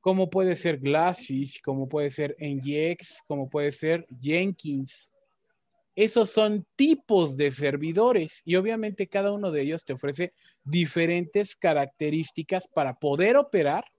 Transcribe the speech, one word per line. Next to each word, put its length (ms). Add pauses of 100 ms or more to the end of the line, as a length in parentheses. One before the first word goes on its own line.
como 280
puede 280
ser 220
Glassfish, 840
como 260
puede 220
ser 280
N 220
G 300
X, 380
como 200
puede 220
ser 340 (160)
Jenkins. 920 (840)
Esos 360
son 440
tipos 640
de 160
servidores 920
y 120
obviamente 500
cada 240
uno 220
de 100
ellos 220
te 80
ofrece 400 (320)
diferentes 920
características 1120
para 320
poder 380
operar 480 (140)